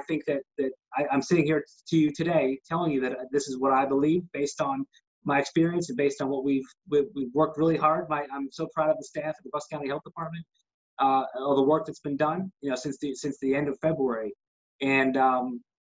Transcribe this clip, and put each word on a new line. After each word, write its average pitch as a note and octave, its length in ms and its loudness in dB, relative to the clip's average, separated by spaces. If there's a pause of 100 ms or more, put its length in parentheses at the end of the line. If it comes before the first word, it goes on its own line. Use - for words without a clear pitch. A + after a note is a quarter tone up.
think D#3 180 -4
that, C#3 160 -2 (160)
that C3 140 -2 (260)
I, D3 140 0
I'm C#3 100 2
sitting E3 240 2
here D#3 180 2 (260)
to E3 80 2
you D3+ 140 4
today C#3+ 560 0
telling E3+ 240 -2
you C#3 100 0
that B2+ 140 -2 (160)
this C#3+ 160 0
is B2+ 120 -6
what C3 120 2
I C3 140 4
believe D3 380 2 (100)
based C#3+ 260 -4
on C#3 260 -2 (380)
my C#3 160 2
experience E3 500 0
and B2+ 60 -6
based C#3 240 0
on C3+ 100 -2
what C3+ 140 -2
we've, C3+ 220 0 (240)
we've, C#3+ 160 2 (100)
we've C3 180 -6
worked D#3 260 0
really D#3+ 180 4
hard. D#3 320 2
My, D3 240 -2
I'm C#3 180 -8
so D#3+ 220 -6
proud D#3 160 2
of D#3 80 2
the D3+ 60 -12
staff D3+ 340 -6
at - 60 -20
the B2+ 100 -18
Bucks D3 180 -8
County D3 160 -6
Health C#3+ 160 -4
Department, E3 400 -10 (540)
uh, C3+ 260 4 (120)
all C#3 200 0
the C#3 60 6
work D3+ 240 4
that's - 140 -10
been C#3+ 180 -6
done, E3+ 340 -2 (100)
you C#3 100 -4
know, B2+ 40 0
since C#3 220 -6
the, C#3+ 160 -6
since C#3 260 -6
the C3+ 140 0
end C#3+ 160 0
of C3 140 -4
February. B2 500 0 (480)
And, C3+ 340 2
um, B2+ 460 2 (280)